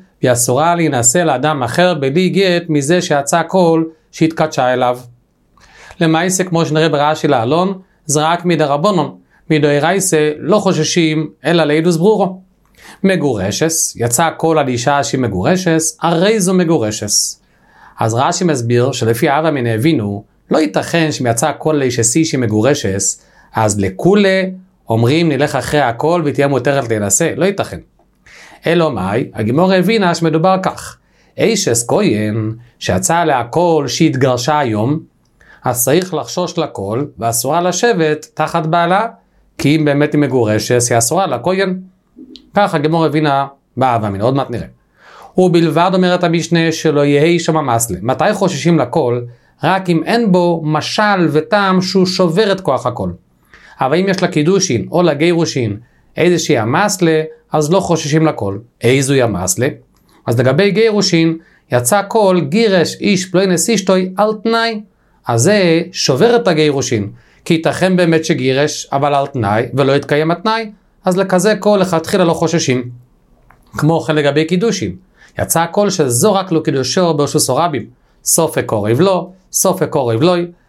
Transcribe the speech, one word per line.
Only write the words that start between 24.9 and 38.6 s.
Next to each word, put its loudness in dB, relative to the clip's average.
"נלך 0
אחרי 0
הכל 0
ותהיה 0
מותרת 0
להינשא." 0
לא 0
ייתכן. -4
אלא 2
מאי, -4
הגימורה 2
הבינה 2
שמדובר 2
כך, -8
אשת 0
כהן 0
שיצא 0
להכל 0
שהתגרשה 0
היום, -2
אז -2
צריך 0
לחשוש -6
לכל, -4
ואסורה -2
לשבת 0
תחת -2